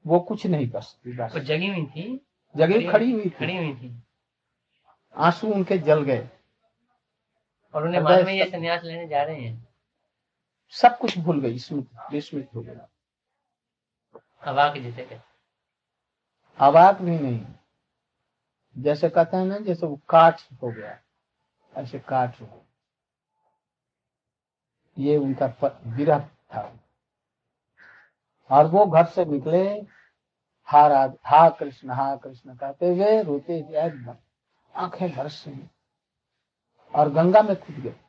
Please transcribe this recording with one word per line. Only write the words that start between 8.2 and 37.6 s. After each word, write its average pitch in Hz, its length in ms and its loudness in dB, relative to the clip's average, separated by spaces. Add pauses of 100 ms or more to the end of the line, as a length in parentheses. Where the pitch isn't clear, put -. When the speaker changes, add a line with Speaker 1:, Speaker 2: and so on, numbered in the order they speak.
Speaker 2:
है 190 80 -4
ये 190 80 2
Speaker 1:
स्तंभ 180 160 -8
Speaker 2:
सन्यास 170 240 -4
लेने 165 240 -12
जा 147 140 -2
रहे 151 180 -8
हैं। 117 280 -14 (1000)
Speaker 1:
सब - 300 4
कुछ 220 200 -6
भूल 156 220 -2
गई, 123 180 -4
स्मृति, 139 380 -10 (160)
विस्मृत 147 420 -10
हो 110 60 -12
गई। 113 140 -18 (1700)
Speaker 2:
अवाक 143 320 0
जिसे 123 280 -14
कहते 117 120 -18
हैं। 117 100 -20 (1300)
Speaker 1:
अवाक 165 380 8
भी 175 220 -4
नहीं, 123 280 -6 (1300)
जैसे 147 300 -2
कहते 165 280 0
हैं 185 80 -2
ना, 196 140 -4
जैसे 180 280 -6
वो 147 220 -10
काठ 165 440 4 (100)
हो 120 100 -8
गया, 104 280 -16 (760)
ऐसे 127 220 -14
काठ 127 420 -6
हो 117 60 -20
गया। - 160 -20 (2250)
ये 147 180 0
उनका 135 300 -2
प-, - 400 -6
विरह 147 340 0
था। - 580 -16 (1700)
और 147 160 8
वो 196 200 4
घर 165 200 4
से 180 180 -2
निकले, 156 440 -2 (1000)
"हा 147 200 8
राध-, 135 400 2
हा 160 220 8
कृष्ण, 143 420 -6
हा 135 260 -4
कृष्ण" 131 400 -20
कहते 143 320 -6
हुए, 208 340 2
रोते 156 380 -6
हुए, 143 180 -6
एकदम 135 380 -6 (600)
आंखें 175 400 -8
बरस 143 320 -10
रही 139 140 -18 (1300)
और 147 160 2
गंगा 180 320 4
में 196 140 0
कूद - 200 -18